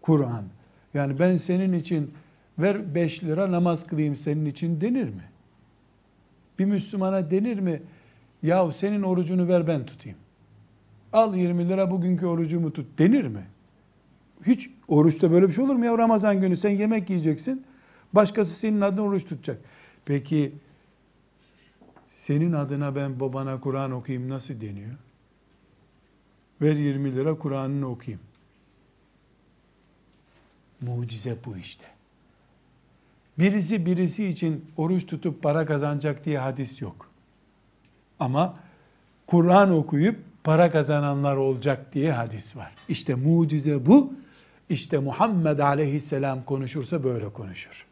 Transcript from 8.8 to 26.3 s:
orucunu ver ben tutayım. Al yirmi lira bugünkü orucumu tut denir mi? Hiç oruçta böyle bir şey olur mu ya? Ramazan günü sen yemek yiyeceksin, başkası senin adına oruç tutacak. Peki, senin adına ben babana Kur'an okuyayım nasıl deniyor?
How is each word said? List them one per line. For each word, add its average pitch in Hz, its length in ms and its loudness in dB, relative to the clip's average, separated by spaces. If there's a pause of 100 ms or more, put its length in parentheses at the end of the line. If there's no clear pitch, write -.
orucunu 180 460 0
ver 175 200 2
ben 147 180 -2
tutayım. - 320 -18 (960)
Al 220 220 4
yirmi 175 340 0
lira 190 220 0
bugünkü 180 340 0
orucumu 165 480 -2
tut - 260 -10
denir 208 260 4
mi? 104 180 -8 (1000)
Hiç - 260 0 (180)
oruçta 160 440 6
böyle 185 160 6
bir 165 60 0
şey 240 100 0
olur 269 120 2
mu 240 100 2
ya? 233 120 2
Ramazan 214 440 4
günü 180 160 2
sen 208 120 0
yemek 208 400 0
yiyeceksin, 175 560 -2 (480)
başkası 202 420 2
senin 214 260 0
adına 196 200 0
oruç 202 240 -2
tutacak. 131 320 -10 (480)
Peki, 143 460 -2 (1600)
senin 160 420 -2
adına 143 420 -4
ben 139 240 -6
babana 135 400 -6
Kur'an 135 320 -6
okuyayım 127 380 -8
nasıl 127 320 -10
deniyor? 104 340 -12 (1700)